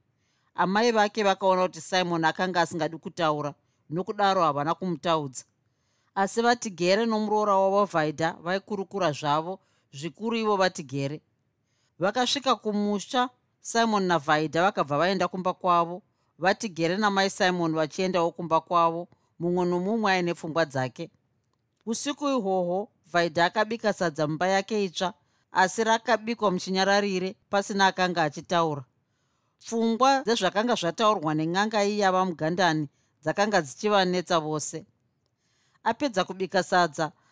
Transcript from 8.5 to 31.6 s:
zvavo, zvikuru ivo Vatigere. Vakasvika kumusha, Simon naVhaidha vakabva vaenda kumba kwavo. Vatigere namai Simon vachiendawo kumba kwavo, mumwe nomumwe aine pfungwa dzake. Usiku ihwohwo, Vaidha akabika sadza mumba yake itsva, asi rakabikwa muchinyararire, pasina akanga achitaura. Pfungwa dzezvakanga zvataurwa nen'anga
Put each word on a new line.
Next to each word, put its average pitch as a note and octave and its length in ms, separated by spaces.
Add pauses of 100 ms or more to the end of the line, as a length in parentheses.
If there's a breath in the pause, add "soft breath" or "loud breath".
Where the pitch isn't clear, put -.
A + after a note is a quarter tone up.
zvavo, D#3 460 (340)
zvikuru E3+ 440
ivo G#3+ 200
Vatigere. D3 640 (800)
Vakasvika A#3+ 580
kumusha, G#3 720 (300)
Simon A3+ 420
naVhaidha D#3+ 600
vakabva E3 360
vaenda F3+ 300
kumba F#3 240
kwavo. F3 500 (360)
Vatigere F3 580
namai G3 340
Simon F3+ 440
vachiendawo E3+ 560
kumba E3 300
kwavo, E3+ 480 (300)
mumwe F3 280
nomumwe F#3+ 460
aine F3 220
pfungwa E3 300
dzake. C3+ 460 (760)
Usiku C#4 420
ihwohwo, F#3+ 600 (240)
Vaidha E3+ 320
akabika G#3+ 480
sadza D#3 340
mumba D#3 220
yake G3 360
itsva, F#3 300 (380)
asi F#3 320
rakabikwa A3 680
muchinyararire, F#3+ 840 (140)
pasina G3 360
akanga F3+ 360
achitaura. D#3 600 (760)
Pfungwa A#3 640
dzezvakanga G#3+ 520
zvataurwa F3 600
nen'anga G3 500